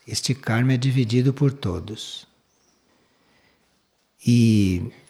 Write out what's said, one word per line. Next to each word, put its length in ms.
este 260
karma 420
é 20
dividido 560
por 200
todos. 720
E 680